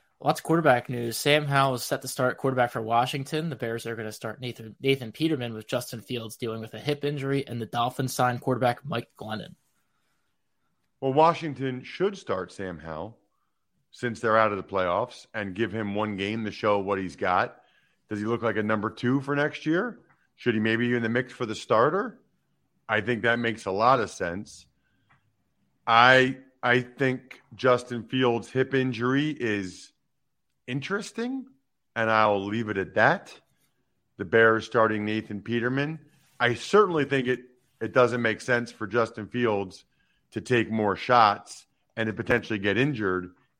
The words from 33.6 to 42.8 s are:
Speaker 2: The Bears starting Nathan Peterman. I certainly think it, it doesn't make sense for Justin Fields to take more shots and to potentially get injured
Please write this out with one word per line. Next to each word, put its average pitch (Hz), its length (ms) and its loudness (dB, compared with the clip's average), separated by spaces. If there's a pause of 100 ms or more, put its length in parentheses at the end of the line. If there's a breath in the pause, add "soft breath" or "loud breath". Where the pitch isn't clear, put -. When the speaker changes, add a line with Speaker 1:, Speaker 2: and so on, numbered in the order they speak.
Speaker 2:
The 98 80 -6
Bears 113 400 4
starting 107 400 2
Nathan 107 360 -6
Peterman. 127 580 -4 (400 soft breath)
I 120 160 2
certainly 180 500 4
think 131 220 0
it, 127 140 0 (380)
it 107 140 -6
doesn't 123 280 6
make 110 200 0
sense 120 300 0
for - 160 -8
Justin 110 400 -2
Fields 104 560 -2 (480)
to 107 100 -8
take 113 300 0
more 104 240 2
shots 110 720 4 (280)
and 113 120 -2
to 107 60 -2
potentially 113 440 -2
get 98 200 0
injured 104 560 -2 (260)